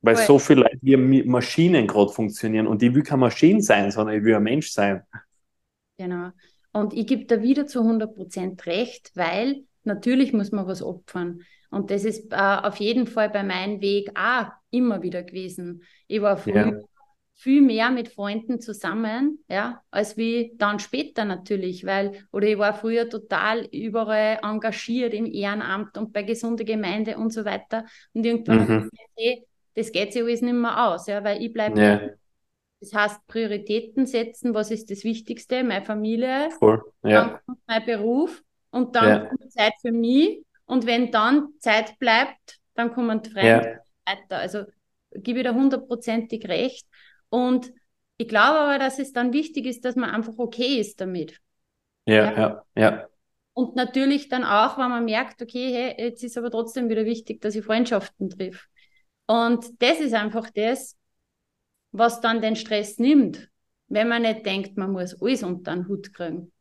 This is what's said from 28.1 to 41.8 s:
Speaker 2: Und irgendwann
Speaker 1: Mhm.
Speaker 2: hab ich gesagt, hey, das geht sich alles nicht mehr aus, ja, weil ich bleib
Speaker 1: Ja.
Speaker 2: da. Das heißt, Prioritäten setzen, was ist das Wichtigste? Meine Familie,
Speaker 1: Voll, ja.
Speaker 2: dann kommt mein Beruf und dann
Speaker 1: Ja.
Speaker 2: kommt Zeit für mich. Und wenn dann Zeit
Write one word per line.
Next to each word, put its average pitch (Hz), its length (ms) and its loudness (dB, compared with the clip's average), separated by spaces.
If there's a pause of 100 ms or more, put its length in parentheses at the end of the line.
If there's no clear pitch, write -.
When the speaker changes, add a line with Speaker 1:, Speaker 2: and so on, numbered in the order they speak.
Speaker 2:
Und 226 120 -2
irgendwann 233 340 2
Speaker 1:
Mhm. - 20 6
Speaker 2:
hab 110 80 0 (160)
ich - 60 -10
gesagt, - 260 -20
hey, 240 280 -2 (300)
das 220 180 -6
geht 202 200 -2
sich 247 100 -4
alles 233 180 -2
nicht 247 120 -2
mehr 233 340 0
aus, 180 200 -2
ja, 202 160 -6
weil 208 180 -4
ich 233 120 -8
bleib 214 220 -2
Speaker 1:
Ja. 208 220 6
Speaker 2:
da. - 120 -8 (720)
Das 202 120 -20
heißt, 208 340 -2
Prioritäten 220 800 -4
setzen, 233 480 -4
was 214 180 -2
ist 220 180 -8
das 202 140 -12
Wichtigste? 233 600 -6
Meine 202 220 -2
Familie, 233 640 -2 (100)
Speaker 1:
Voll, - 220 6 (220)
ja. 110 80 -2
Speaker 2:
dann 110 340 4
kommt 254 220 -14
mein 226 180 -2
Beruf 240 560 -2 (300)
und 254 240 -4
dann 226 140 6
Speaker 1:
Ja. 214 160 2
Speaker 2:
kommt - 280 -10
Zeit 220 280 2
für 233 100 -4
mich. 254 520 2 (220)
Und 247 200 0
wenn 240 260 0
dann 262 380 4 (100)
Zeit 220 400 0